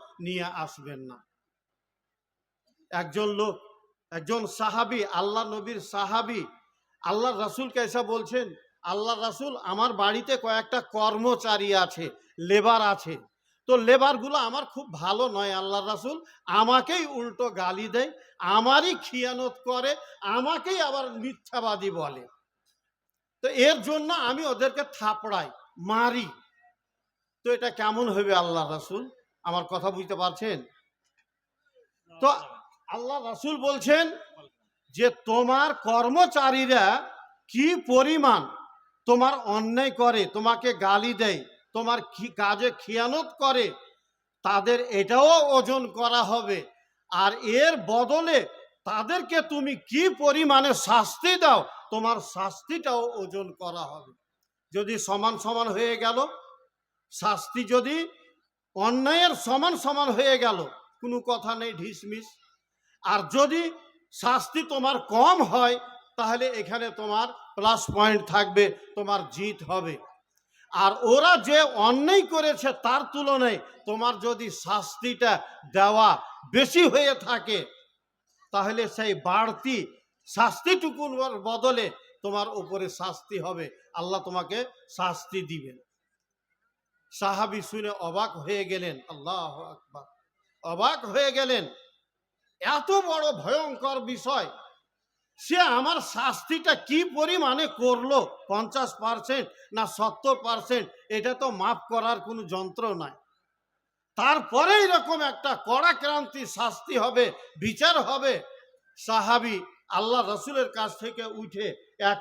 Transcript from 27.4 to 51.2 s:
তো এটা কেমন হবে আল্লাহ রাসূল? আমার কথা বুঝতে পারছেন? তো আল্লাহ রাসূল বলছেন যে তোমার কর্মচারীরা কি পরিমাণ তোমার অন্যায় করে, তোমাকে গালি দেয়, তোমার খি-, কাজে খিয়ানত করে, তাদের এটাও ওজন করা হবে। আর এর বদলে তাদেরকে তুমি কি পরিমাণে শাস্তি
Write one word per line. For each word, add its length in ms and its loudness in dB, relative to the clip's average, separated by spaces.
তো 80 0
এটা 180 -2
কেমন 400 -2
হবে 260 2
আল্লাহ 360 0
রাসূল? 380 -8
আমার 200 -4
কথা 280 -4
বুঝতে 240 -8
পারছেন? 480 -4
তো 60 4
আল্লাহ 360 -8
রাসূল 340 -8
বলছেন 600 0
যে 200 2
তোমার 640 2
কর্মচারীরা 1400 4
কি 340 2
পরিমাণ 680 4
তোমার 340 4
অন্যায় 520 0
করে, 340 2
তোমাকে 480 0
গালি 400 2
দেয়, 320 0
তোমার 280 -2
খি-, 320 -12
কাজে 460 0
খিয়ানত 460 -2
করে, 320 2
তাদের 380 2
এটাও 720 6
ওজন 320 2
করা 360 2
হবে। 420 -2
আর 240 2
এর 440 2
বদলে 600 2
তাদেরকে 580 -2
তুমি 340 -4
কি 400 0
পরিমাণে 580 4
শাস্তি 640 2